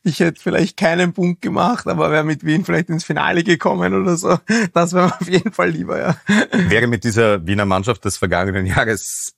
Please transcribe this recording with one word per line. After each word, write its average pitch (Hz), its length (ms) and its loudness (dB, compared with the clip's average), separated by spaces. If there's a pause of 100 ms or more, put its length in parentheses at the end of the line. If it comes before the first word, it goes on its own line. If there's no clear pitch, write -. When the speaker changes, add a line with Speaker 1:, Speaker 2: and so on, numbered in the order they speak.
Speaker 1:
ich 156 160 -2
hätte 170 220 0
vielleicht - 360 -2
keinen 175 360 2
Punkt 180 280 -2
gemacht, 175 460 -2
aber 160 240 0
wär 151 120 2
mit 156 220 -2
Wien 160 200 0
vielleicht 170 240 -2
ins 165 140 -4
Finale 156 400 0
gekommen 180 500 0
oder 190 240 0
so. 175 220 0 (340)
Das 170 200 0
wär 180 120 4
mir 175 80 0
auf 175 160 -8
jeden 185 240 0
Fall 180 160 0
lieber, 165 300 -6
ja. - 180 -2 (340)
Speaker 2:
Wäre 120 360 2
mit 117 160 -2
dieser 107 420 2
Wiener 101 200 0
Mannschaft 98 400 -2
des 98 120 -4
vergangenen 92 480 0
Jahres - 720 -2